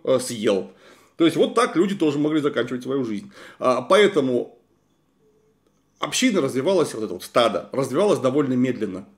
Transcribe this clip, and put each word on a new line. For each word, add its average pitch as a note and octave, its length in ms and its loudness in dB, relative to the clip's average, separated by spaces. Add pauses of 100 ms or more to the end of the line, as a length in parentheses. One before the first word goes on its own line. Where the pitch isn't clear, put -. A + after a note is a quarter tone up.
э, C3 160 2
съел. G#2 500 -2 (460)
То E3 80 2
есть D#3 140 2
вот G#3+ 160 2
так A#3+ 220 2
люди F#3+ 180 2
тоже D3 240 0
могли D3+ 220 0
заканчивать B2+ 420 -2
свою C3 200 -4
жизнь. G#2+ 300 -6 (260)
А, B2+ 220 0
поэтому C3+ 800 2 (1400)
община F#3+ 440 0
развивалась, C3+ 500 0
вот A2 120 -6
это F2+ 100 -8
вот F#2 80 -12
стадо, A2+ 500 0
развивалось C3+ 460 0
довольно C3 340 0
медленно. A2 640 -2